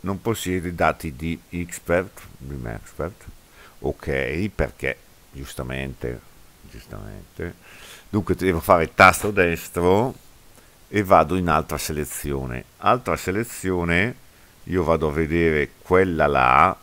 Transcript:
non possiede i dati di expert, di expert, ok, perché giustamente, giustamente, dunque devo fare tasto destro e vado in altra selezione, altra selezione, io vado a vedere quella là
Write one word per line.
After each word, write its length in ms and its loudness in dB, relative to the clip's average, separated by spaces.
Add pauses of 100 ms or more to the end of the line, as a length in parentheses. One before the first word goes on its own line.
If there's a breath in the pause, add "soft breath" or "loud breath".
non 200 -6
possiede 480 -4
i 60 -8
dati 400 -2
di 240 -6 (100)
expert, 720 -4 (160)
di 280 -12
expert, 600 -10 (540 loud breath)
ok, 760 -4
perché 440 -6 (340)
giustamente, 880 -10 (500)
giustamente, 840 -14 (560 loud breath)
dunque 260 0
devo 240 0
fare 340 4
tasto 380 6
destro 840 2 (760 soft breath)
e 160 -2
vado 320 6
in 140 0
altra 280 0
selezione, 880 -8 (120)
altra 380 0
selezione, 1000 -2 (500 soft breath)
io 180 -2
vado 240 2
a 40 0
vedere 600 0 (100)
quella 460 2
là 560 4